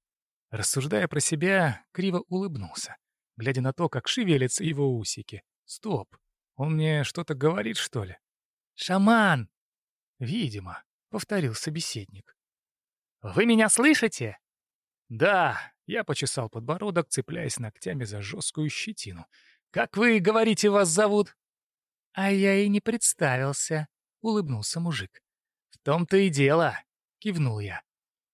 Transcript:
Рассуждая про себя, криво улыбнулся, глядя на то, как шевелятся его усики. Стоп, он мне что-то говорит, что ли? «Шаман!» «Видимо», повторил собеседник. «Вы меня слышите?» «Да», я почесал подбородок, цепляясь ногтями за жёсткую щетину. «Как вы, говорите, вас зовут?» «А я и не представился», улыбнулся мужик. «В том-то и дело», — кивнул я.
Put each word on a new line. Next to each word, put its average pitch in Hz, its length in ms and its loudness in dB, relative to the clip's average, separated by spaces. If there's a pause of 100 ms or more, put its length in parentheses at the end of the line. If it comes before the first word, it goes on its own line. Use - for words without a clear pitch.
(500)
Рассуждая 151 580 -2
про 147 140 -2
себя, 165 720 0
криво 180 340 -2
улыбнулся, 175 720 -8 (400)
глядя 127 240 -2
на 131 100 0
то, 170 160 -2
как - 220 -4
шевелятся 170 560 0
его 143 320 -2
усики. 104 440 -10 (220)
Стоп, - 540 -8 (380)
он 151 180 -4
мне 156 320 0
что-то - 280 -8
говорит, 180 440 0
что - 260 -6
ли? 90 140 -12 (580)
«Шаман!» 196 720 4 (720)
«Видимо», 110 640 -8 (260)
повторил 180 460 -4
собеседник. 117 800 -10 (840)
«Вы 107 240 0
меня 220 240 6
слышите?» 233 680 2 (680)
«Да», 160 680 0 (120)
я 214 180 -4
почесал 131 460 -4
подбородок, 165 580 -4
цепляясь - 500 -6
ногтями 127 460 -8
за 104 180 -8
жёсткую 143 480 -6
щетину. 95 580 -10 (440)
«Как - 240 -2
вы, 220 240 4
говорите, 214 500 4
вас 202 200 4
зовут?» 208 480 2 (760)
«А 196 200 0
я 196 240 4
и 202 120 4
не 202 140 2
представился», 147 1080 0 (320)
улыбнулся 165 600 -2
мужик. 139 420 -6 (600)
«В - 20 -20
том-то 165 300 2
и 196 140 6
дело», — 143 500 4 (400)
кивнул 147 400 -2
я. 104 220 -8 (520)